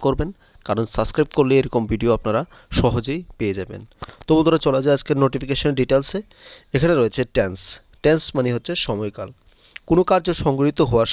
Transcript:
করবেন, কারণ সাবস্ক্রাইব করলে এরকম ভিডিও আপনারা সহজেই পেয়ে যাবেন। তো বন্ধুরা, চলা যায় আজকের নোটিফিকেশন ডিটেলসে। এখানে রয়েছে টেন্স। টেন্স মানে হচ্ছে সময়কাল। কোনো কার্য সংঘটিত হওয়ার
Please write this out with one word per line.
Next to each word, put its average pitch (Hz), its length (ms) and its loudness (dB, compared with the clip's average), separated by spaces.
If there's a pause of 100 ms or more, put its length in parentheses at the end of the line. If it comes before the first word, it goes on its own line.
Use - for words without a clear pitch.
করবেন, 147 220 0 (380)
কারণ 110 180 -2 (120)
সাবস্ক্রাইব 127 320 0 (100)
করলে 135 220 4
এরকম 123 220 -2 (100)
ভিডিও 113 260 0
আপনারা 110 220 -2 (400)
সহজেই 120 400 0 (180)
পেয়ে 101 200 -2
যাবেন। 98 220 -10 (460)
তো - 100 -8
বন্ধুরা, 160 300 4
চলা 135 180 2
যায় 143 120 4
আজকের 139 280 -2
নোটিফিকেশন 131 460 -2 (100)
ডিটেলসে। 135 380 0 (580)
এখানে 165 200 2
রয়েছে 120 260 0 (140)
টেন্স। 95 240 -2 (440)
টেন্স 151 180 4 (140)
মানে 127 200 0
হচ্ছে 120 160 -6 (140)
সময়কাল। 104 420 -6 (600)
কোনো 170 220 4
কার্য 185 160 2 (180)
সংঘটিত 143 360 0 (100)
হওয়ার 113 220 2